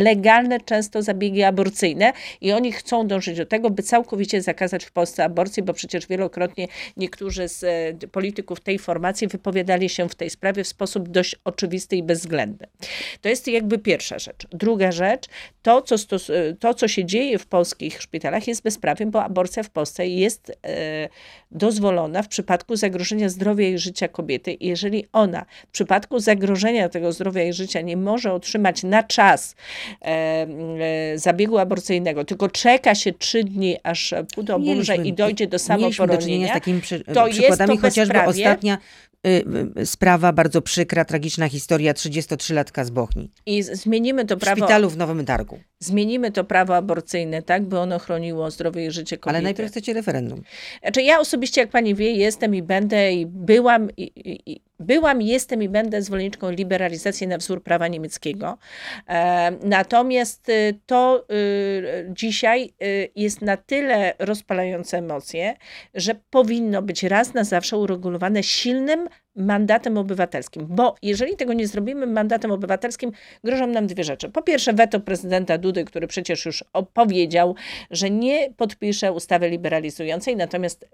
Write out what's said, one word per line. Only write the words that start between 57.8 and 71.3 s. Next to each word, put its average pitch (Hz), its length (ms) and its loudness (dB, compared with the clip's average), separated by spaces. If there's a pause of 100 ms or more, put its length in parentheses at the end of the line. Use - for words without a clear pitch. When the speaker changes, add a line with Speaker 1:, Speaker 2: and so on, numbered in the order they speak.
Speaker 1:
niemieckiego. 160 720 -8 (500)
E, 175 440 2 (120)
natomiast, 233 840 2
y, 214 360 2
to, 254 460 4
y, 196 800 -2
dzisiaj, 226 600 0 (100)
y, 196 320 -2
jest 208 260 -2
na 202 160 0
tyle 254 640 0
rozpalające 185 800 -4
emocje, 170 580 -6 (380)
że 196 220 -2 (140)
powinno 226 520 2
być 196 220 -6
raz 202 300 2
na 226 100 2
zawsze 226 340 0
uregulowane 185 640 0
silnym 277 680 0 (300)
mandatem 208 580 2
obywatelskim. 180 720 -4
Bo 226 320 2
jeżeli 214 340 -2